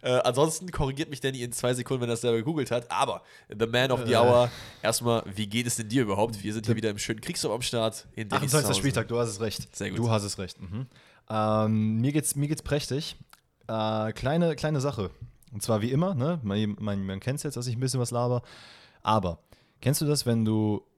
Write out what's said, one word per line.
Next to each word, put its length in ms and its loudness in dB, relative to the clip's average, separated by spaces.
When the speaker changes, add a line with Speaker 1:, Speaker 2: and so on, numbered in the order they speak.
Speaker 1:
Äh, 80 -2
ansonsten 600 2
korrigiert 380 -2
mich 120 -10
Danny 220 -4
in 100 -6
zwei 200 0
Sekunden, 300 -2
wenn 80 -2
er 40 2
es 60 -4
selber 160 2
gegoogelt 340 -2
hat. 200 -4
Aber 320 0
the 180 0
man 240 2
of 160 2
the 60 4
Speaker 2:
Äh. 60 6
Speaker 1:
hour, 320 8
erstmal, 400 2
wie 120 -2
geht 200 0
es 100 -2
denn 120 -6
dir 140 4
überhaupt? 420 0
Wir 80 -2
sind 140 -4
hier 80 2
Speaker 2:
Der 20 0
Speaker 1:
wieder 140 0
im 80 -6
schönen 240 -4
Kriegsraum 300 -4
am 100 -2
Start. 520 -2
In 140 -6
Dannys 60 -4
Speaker 2:
Achtundzwanzigster 260 2
Speaker 1:
Zuhause. 180 2
Speaker 2:
Spieltag, 300 0
du 100 -2
hast 120 0
es 100 -8
recht. 340 -6
Speaker 1:
Sehr 140 -4
gut. 100 -4
Speaker 2:
Du 120 2
hast 140 2
es 120 -6
recht. 240 -8
Mhm. 260 -8
Ähm, 720 2
mir 100 2
geht's, 240 0
mir 100 0
geht's 140 -2
prächtig. 560 -4
Äh, 440 -2
kleine, 420 2
kleine 280 0
Sache. 300 -2
Und 120 -10
zwar 180 2
wie 100 0
immer, 240 2
ne? 280 0
Man, 360 0
man, 280 -4
man 140 -6
kennt's 220 -4
jetzt, 140 -6
dass 100 -6
ich 80 -4
ein 60 -4
bisschen 200 0
was 100 -2
laber. 320 0
Aber 360 2
kennst 220 0
du 20 0
das, 220 0
wenn 180 4
du 400 2